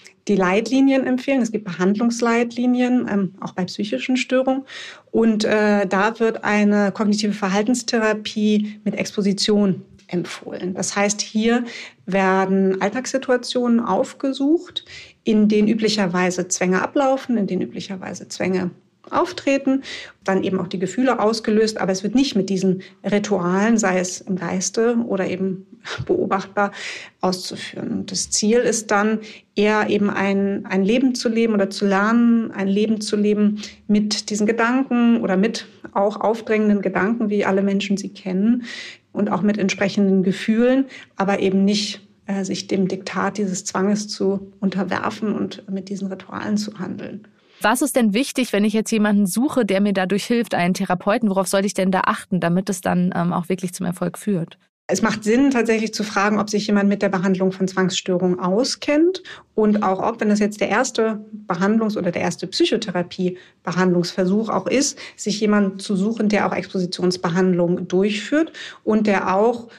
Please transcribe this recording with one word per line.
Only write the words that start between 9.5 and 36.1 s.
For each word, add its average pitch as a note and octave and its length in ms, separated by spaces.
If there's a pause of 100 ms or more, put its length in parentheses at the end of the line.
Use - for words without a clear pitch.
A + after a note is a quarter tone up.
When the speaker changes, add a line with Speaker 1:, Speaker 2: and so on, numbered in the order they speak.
Speaker 1:
empfohlen. - 640
Das - 220
heißt, G3+ 240
hier A#3 440 (420)
werden F#3+ 760
Alltagssituationen B3 960
aufgesucht, C4+ 1080 (380)
in G#3+ 260
denen G#3+ 200
üblicherweise F#3 800
Zwänge F#3 340
ablaufen, C4+ 540
in G3+ 100
denen F#3 160
üblicherweise - 640
Zwänge F#3 460 (380)
auftreten, C#4 720 (420)
dann F#3+ 200
eben F#3+ 160
auch F3+ 80
die G3 100
Gefühle A#3+ 420
ausgelöst, G#3+ 580
aber F#3 140
es F#3 100
wird G#3 120
nicht C#4 220
mit F#3+ 120
diesen F#3 340 (220)
Ritualen, G3+ 760
sei F#3 200
es F3+ 220
im F#3+ 160
Geiste F#3+ 600 (100)
oder F#3 200
eben F#3 400 (200)
<laughs> - 200
beobachtbar, G3 640 (480)
auszuführen. - 680
Und F#3+ 220
das - 180
Ziel G#3+ 280
ist - 320
dann G#3+ 300 (360)
eher G#3 320
eben G#3 220
ein, G3 560
ein G3 180
Leben B3 300
zu - 140
leben A3+ 260
oder G3 160
zu - 160
lernen, A3+ 640
ein G3 180
Leben G#3+ 320
zu - 160
leben G#3 460 (260)
mit G#3 420
diesen G#3 160
Gedanken A#3 760
oder F#3+ 160
mit A3 300 (260)
auch G#3+ 280